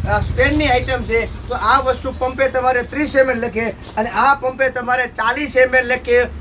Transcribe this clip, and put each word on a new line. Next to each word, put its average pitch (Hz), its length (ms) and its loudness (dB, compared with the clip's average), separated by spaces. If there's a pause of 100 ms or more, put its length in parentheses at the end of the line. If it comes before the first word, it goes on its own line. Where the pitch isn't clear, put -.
આ 208 120 2
સ્પેનની 285 480 0
આઇટમ 247 340 0
છે, 226 460 -4
તો 240 60 -6
આ 240 260 2
વસ્તુ 262 380 -2
પંપે 262 300 0
તમારે 254 340 0
ત્રીસ 294 340 -2
એમ 262 140 6
એલ 240 80 -2
લખે 226 320 -4
અને - 380 -6
આ 262 260 2
પંપે 262 340 -2
તમારે 247 380 -2
ચાલીસ 240 500 -2
એમ 254 180 4
એલ 254 120 4
લખે 247 360 2 (180)